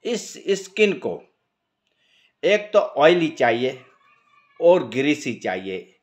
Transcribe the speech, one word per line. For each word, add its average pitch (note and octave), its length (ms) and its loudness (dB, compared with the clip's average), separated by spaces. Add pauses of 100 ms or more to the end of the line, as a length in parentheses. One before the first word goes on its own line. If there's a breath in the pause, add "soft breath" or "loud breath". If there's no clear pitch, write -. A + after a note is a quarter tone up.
इस A3+ 280 -6 (260)
स्किन G#3 380 -2
को F2+ 260 -8 (1200)
एक G#3 300 0
तो - 60 6
ऑयली D#3+ 500 4
चाहिए B2 500 -2 (800)
और E3+ 280 6
ग्रीसी C3+ 460 -2
चाहिए F#2+ 440 -6 (240)